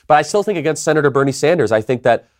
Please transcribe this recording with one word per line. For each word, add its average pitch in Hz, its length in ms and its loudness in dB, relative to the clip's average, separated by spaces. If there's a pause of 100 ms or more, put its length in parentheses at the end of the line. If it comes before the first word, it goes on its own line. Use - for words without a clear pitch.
But 151 140 4
I - 20 2
still 196 220 -2
think 190 160 -4
against 151 240 -4
Senator 151 260 0
Bernie 139 220 0
Sanders, 143 400 0
I 110 100 2
think 123 220 -4
that, 117 240 0 (120)